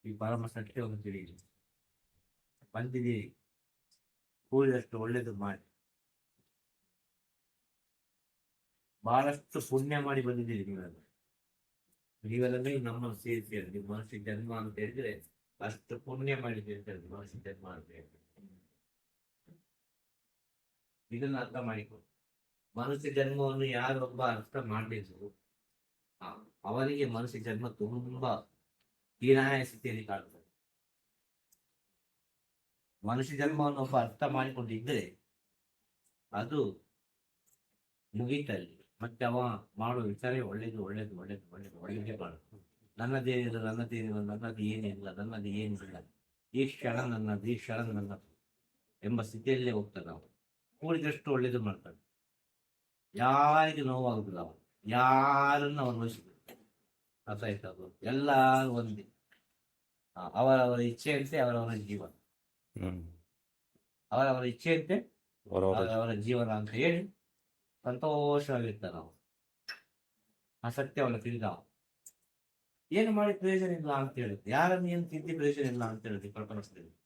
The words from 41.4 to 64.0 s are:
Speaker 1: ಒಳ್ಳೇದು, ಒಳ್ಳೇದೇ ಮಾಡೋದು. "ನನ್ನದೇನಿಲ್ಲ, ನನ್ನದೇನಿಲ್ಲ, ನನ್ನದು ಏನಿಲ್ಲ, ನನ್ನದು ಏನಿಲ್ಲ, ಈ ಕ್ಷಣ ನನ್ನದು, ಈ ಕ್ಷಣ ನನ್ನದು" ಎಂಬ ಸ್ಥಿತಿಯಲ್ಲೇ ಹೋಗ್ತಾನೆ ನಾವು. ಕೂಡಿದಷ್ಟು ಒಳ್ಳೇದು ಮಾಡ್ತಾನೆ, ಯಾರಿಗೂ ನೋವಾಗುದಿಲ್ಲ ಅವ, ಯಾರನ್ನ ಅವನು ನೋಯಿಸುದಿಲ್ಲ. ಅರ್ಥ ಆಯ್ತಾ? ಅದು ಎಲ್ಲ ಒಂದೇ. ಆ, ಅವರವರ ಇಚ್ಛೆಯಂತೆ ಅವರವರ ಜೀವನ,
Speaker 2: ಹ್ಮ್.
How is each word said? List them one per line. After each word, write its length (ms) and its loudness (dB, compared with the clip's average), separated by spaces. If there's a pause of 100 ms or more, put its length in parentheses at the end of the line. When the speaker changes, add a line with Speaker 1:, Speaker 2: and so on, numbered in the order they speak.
Speaker 1:
ಒಳ್ಳೇದು, 260 -18
ಒಳ್ಳೇದೇ 380 -6
ಮಾಡೋದು. 400 -12 (420)
"ನನ್ನದೇನಿಲ್ಲ, 680 0
ನನ್ನದೇನಿಲ್ಲ, 540 -2
ನನ್ನದು 420 -4
ಏನಿಲ್ಲ, 500 -2
ನನ್ನದು 360 -6 (120)
ಏನಿಲ್ಲ, 360 -4 (580)
ಈ 140 2
ಕ್ಷಣ 280 -2 (160)
ನನ್ನದು, 340 -2
ಈ 100 2
ಕ್ಷಣ 220 -6 (120)
ನನ್ನದು" 380 -6 (760)
ಎಂಬ 200 0
ಸ್ಥಿತಿಯಲ್ಲೇ 480 0
ಹೋಗ್ತಾನೆ 360 -4
ನಾವು. 180 -14 (580)
ಕೂಡಿದಷ್ಟು 480 0
ಒಳ್ಳೇದು 320 4
ಮಾಡ್ತಾನೆ, 360 -6 (1160)
ಯಾರಿಗೂ 720 6
ನೋವಾಗುದಿಲ್ಲ 560 0
ಅವ, 100 -8 (360)
ಯಾರನ್ನ 960 6
ಅವನು 160 0
ನೋಯಿಸುದಿಲ್ಲ. 300 -6 (1000)
ಅರ್ಥ 180 -6
ಆಯ್ತಾ? 240 -4
ಅದು 180 -14 (160)
ಎಲ್ಲ 280 2 (480)
ಒಂದೇ. 260 -4 (1120)
ಆ, 60 -10 (180)
ಅವರವರ 400 6
ಇಚ್ಛೆಯಂತೆ 580 0
ಅವರವರ 360 2
ಜೀವನ, 380 -6 (640)
Speaker 2:
ಹ್ಮ್. 260 -4 (1080)